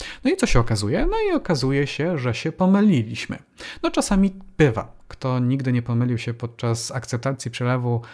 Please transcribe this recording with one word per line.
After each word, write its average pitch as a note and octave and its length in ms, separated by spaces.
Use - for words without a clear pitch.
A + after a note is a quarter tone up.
No C4+ 80
i F#4 60
co C4 80
się - 140
okazuje? A#2 460
No G#4+ 120
i F4 60
okazuje C#3 520
się, D#3+ 300
że B2 160
się D#3+ 180
pomyliliśmy. F#3 880
No E4+ 80
czasami G3 480
bywa. - 380
Kto B2+ 320
nigdy B2+ 340
nie A#2+ 80
pomylił A#2+ 360
się A#2 160
podczas A#2 580
akceptacji B2+ 600
przelewu B2 500